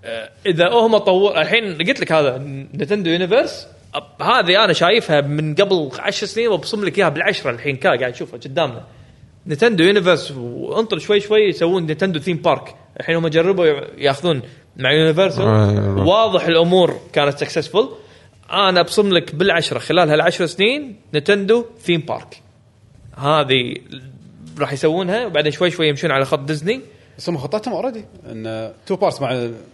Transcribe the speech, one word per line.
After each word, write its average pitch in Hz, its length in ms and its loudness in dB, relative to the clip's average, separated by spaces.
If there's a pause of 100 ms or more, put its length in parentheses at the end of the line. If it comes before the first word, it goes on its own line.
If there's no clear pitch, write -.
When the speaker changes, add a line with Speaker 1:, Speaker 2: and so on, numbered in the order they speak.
Speaker 1:
آه، 113 240 -10 (160)
إذا 175 240 4
هم 226 280 4
طور-، 190 400 4
الحين 180 400 0
قلت 220 220 0
لك 180 120 -2
هذا 143 260 4
نينتندو 143 720 -6
يونيفرس، 185 580 0 (280)
أب-، - 260 -10
هذه 196 420 4
أنا 180 100 2
شايفها 170 480 2
من 147 340 -4
قبل 185 340 0 (100)
عشر 202 280 -4
سنين، 226 200 -2
وبصم 202 380 -2
لك 156 120 -2
إياها 180 120 2
بالعشرة 160 420 -2
الحين 131 240 -6
كا-، 156 100 -8
قاعد 131 180 2
نشوفها 123 360 -8
قدامنا. 131 440 -6 (600)
نينتندو 165 380 2
يونيفرس، 180 480 2
وانطر 139 680 -4
شوي 202 220 0
شوي 214 200 2 (100)
يسوون 170 360 0
نينتندو 156 340 -2
ثيم 175 180 -4
بارك. - 380 -2 (240)
الحين 165 160 -2
هم 165 120 -2
جربوا 170 380 2 (320)
ياخذون 139 440 0 (360)
مع 131 140 0
يونيفرسال. 160 540 2
Speaker 2:
آه، 107 240 4
آه. 101 380 0
Speaker 1:
واضح 190 380 2
الأمور 170 540 4 (140)
كانت 143 240 2
سكسسفل. 175 520 -2 (640)
أنا 185 280 2
أبصم 202 300 0
لك 170 260 0
بالعشرة، 165 440 0
خلال 160 300 2
هالعشر 170 360 2
سنين 233 500 -2 (180)
نينتندو 202 520 2 (160)
ثيم 170 200 0
بارك. - 400 -10 (760)
هذه 131 580 0 (840)
راح 139 140 -2
يسوونها، 180 520 0
وبعدين 151 260 0
شوي 175 200 0
شوي 165 160 0
يمشون 147 240 -2
على 135 140 2
خط 147 140 0
ديزني. 156 420 -4 (360)
Speaker 3:
بس - 120 -8
هم 165 80 -4
خطتهم 175 440 -6
already. 220 480 -10
إن 110 440 -10 (120)
تو 190 100 -4
بارتس 170 260 -2
مع 120 280 -2 (240)